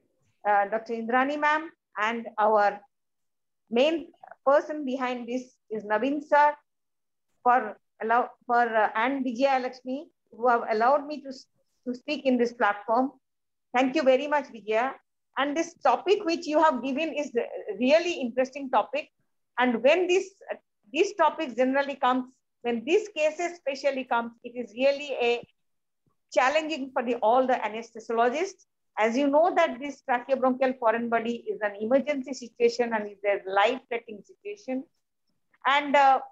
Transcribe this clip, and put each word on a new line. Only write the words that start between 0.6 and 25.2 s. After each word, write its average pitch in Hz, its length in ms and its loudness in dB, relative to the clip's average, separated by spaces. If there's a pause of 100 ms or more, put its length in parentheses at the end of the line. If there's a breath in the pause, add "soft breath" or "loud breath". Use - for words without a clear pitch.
Doctor 226 240 -6
Indrani 254 440 0
ma'am, 311 320 0 (300)
and 226 280 -4 (100)
our 208 420 2 (920)
main 285 360 0 (400)
person 302 400 2
behind 247 420 -6
this 254 260 -8 (160)
is 214 140 -8
Naveen 262 400 -2
sir, 294 300 4 (880)
for 240 340 2 (260)
allow, 226 280 0 (160)
for, 240 160 2 (120)
uh, 214 200 2
and 262 280 -2
Vijaya 262 380 0
Lakshmi, 254 480 -8 (240)
who 226 160 -2
have 233 220 2
allowed 254 360 2
me 294 180 -10
to, 269 60 -14 (560)
to 247 80 -6
speak - 300 -8
in 254 140 2
this 240 160 0
platform. 233 580 0 (640)
Thank 262 200 2
you 320 60 0
very 262 260 4
much, 294 220 0
Vijaya. 220 440 -2 (460)
And 285 160 -2
this 330 180 -2
topic 359 500 0
which 330 240 -4
you 302 120 2
have 294 220 4
given 277 320 -4
is 294 160 -6 (480)
really 320 360 4
interesting 262 560 -4
topic. 254 380 -2 (480)
And 240 280 0
when 339 240 4
this, 370 260 0 (580)
these 403 220 0
topics 302 400 0
generally 269 400 0
comes, 254 300 0 (380)
when 233 220 -4
these 403 220 2 (100)
cases 311 400 -2
specially 269 460 -4
comes, 233 300 -4 (100)
it 240 140 -16
is 214 200 -10
really 277 460 -2